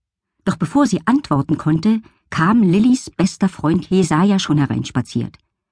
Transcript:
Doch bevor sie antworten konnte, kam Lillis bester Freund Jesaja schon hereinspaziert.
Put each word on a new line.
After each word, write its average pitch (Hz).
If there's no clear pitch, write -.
Doch 180
bevor 269
sie -
antworten 151
konnte, 208
kam 190
Lillis 214
bester 190
Freund 165
Jesaja 185
schon 151
hereinspaziert. 123